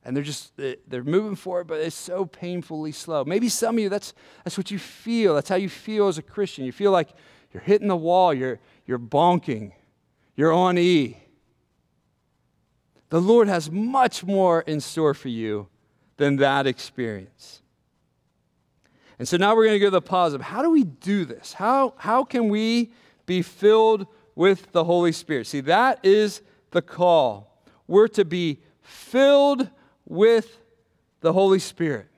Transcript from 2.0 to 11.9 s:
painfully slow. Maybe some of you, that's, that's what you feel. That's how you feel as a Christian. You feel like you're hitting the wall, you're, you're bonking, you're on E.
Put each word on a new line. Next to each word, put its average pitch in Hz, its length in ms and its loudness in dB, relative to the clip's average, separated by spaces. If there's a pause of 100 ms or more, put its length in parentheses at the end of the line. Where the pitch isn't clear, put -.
painfully 165 640 -10
slow. 147 320 -6
Maybe 202 240 -2
some 233 280 -4
of 226 60 0
you, 202 60 -2
that's, 196 240 -8 (320)
that's - 120 -10
what 196 140 -8
you 202 80 -8
feel. 220 560 -2
That's 143 140 -2
how 190 80 0
you 190 140 -2
feel 214 360 -2
as 170 120 -2
a 156 40 -14
Christian. 180 420 -8
You 127 80 -10
feel 202 200 0
like 170 160 2 (440)
you're 92 100 -18
hitting 202 260 2
the 190 80 0
wall, 170 360 2
you're, 127 280 -4 (240)
you're 123 160 -4
bonking, 135 720 0 (640)
you're 156 160 2
on 180 260 2
E. 170 380 2 (1900)